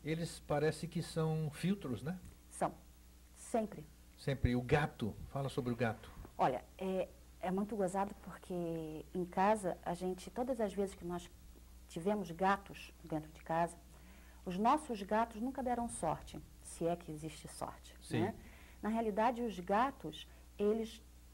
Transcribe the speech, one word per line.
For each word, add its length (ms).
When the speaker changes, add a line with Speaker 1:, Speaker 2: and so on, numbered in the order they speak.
Speaker 1:
Eles 420
parece 420
que 140
são 520
filtros, 500
né? 160
Speaker 2:
São. 240
Sempre. 500
Speaker 1:
Sempre. 380
O 60
gato, 540
fala 180
sobre 240
o 40
gato. 360
Speaker 2:
Olha, 260
é, 300
É 100
muito 240
gozado 460
porque 920
em 120
casa, 600
a 80
gente, 360
todas 300
as 140
vezes 200
que 120
nós 240
tivemos 440
gatos 640
dentro 280
de 120
casa, 340
os 120
nossos 460
gatos 380
nunca 220
deram 240
sorte, 520
se 240
é 100
que 160
existe 360
sorte, 540
Speaker 1:
Sim. 200
Speaker 2:
né? 140
Na 80
realidade, 520
os 180
gatos, 680
eles, 440